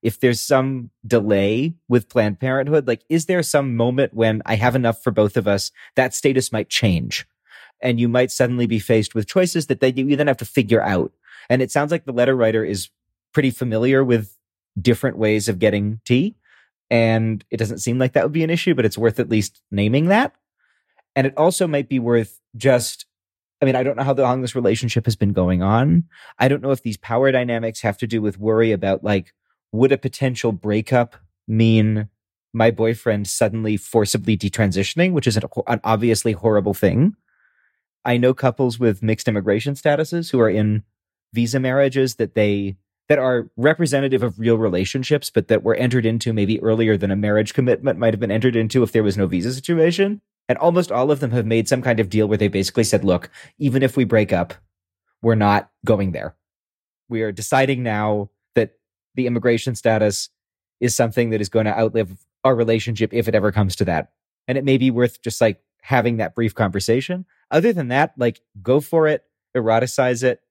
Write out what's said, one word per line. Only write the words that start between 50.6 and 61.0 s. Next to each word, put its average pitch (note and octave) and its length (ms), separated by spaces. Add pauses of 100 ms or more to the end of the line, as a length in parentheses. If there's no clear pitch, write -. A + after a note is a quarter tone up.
all B2+ 180
of C#3 100
them C3 100
have A#2 160
made A2+ 200
some B2+ 140
kind A#2+ 180
of G2 120
deal G#2+ 160
where G#2+ 100
they G#2 120
basically G2 360
said, G#2 180
"Look, F2+ 280 (280)
even C3+ 240
if C3 140
we C3 80
break G#2+ 260
up, F2 220 (720)
we're A#2 120
not G#2 360 (160)
going G2 260
there. - 240 (720)
We A2+ 140
are G#2+ 100
deciding C3 500
now G#2+ 460 (260)
that A2 200 (400)
the B2+ 120
immigration A#2+ 480
status G#2+ 540 (520)
is B2 140
something A#2 360